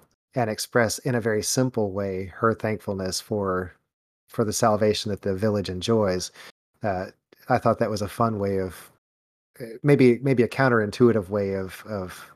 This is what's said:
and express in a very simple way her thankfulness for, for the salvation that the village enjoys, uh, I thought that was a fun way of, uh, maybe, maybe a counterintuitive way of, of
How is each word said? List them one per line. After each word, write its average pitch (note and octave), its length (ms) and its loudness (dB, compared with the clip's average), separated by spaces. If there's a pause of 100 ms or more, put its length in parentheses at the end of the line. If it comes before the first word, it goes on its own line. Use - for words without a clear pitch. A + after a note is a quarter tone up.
(340)
and A#2 160 -2
express A2 480 0
in C3 160 -2
a A#2+ 60 0
very G#2+ 220 0
simple A#2 500 -2
way G2 340 -4
her A2+ 280 0
thankfulness G2 640 -4
for, F#2 540 -4 (540)
for - 160 -2
the G#2+ 80 -2
salvation G#2+ 580 2
that G2 120 -6
the G2 120 -2
village G2+ 360 -2
enjoys, F#2 600 0 (520)
uh, F#2+ 240 -4 (420)
I B2 100 2
thought A2+ 220 2
that A2 100 0
was G#2 120 -4
a G2+ 60 -6
fun A2+ 300 -2
way G2 200 -2
of, F#2 320 -8 (720)
uh, C3 40 -10 (180)
maybe, C3 360 6
maybe C3 240 2
a A2 60 4
counterintuitive A2 840 2
way G2+ 240 -2
of, F#2+ 340 -8
of F#2 340 -10 (140)